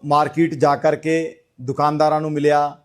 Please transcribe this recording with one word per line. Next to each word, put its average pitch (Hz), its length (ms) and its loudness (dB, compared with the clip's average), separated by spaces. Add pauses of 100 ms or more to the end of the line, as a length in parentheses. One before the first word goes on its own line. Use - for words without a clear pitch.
ਮਾਰਕੀਟ 151 500 0
ਜਾ 143 200 2
ਕਰਕੇ 160 640 -2 (200)
ਦੁਕਾਨਦਾਰਾਂ 151 580 0
ਨੂੰ 156 120 -6
ਮਿਲਿਆ 147 520 0